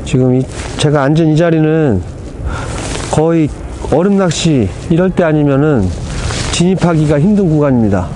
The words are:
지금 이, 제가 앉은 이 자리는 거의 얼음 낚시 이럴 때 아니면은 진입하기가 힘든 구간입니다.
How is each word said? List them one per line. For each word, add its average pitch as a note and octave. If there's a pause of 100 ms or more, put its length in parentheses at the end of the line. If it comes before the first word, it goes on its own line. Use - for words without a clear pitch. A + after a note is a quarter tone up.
지금 B2+
이, C3 (320)
제가 D3
앉은 D#3
이 D#3
자리는 D#3 (1080)
거의 D#3+ (420)
얼음 G3
낚시 D#3 (220)
이럴 F3+
때 F3
아니면은 C#3+ (640)
진입하기가 E3
힘든 G3+
구간입니다. A#2+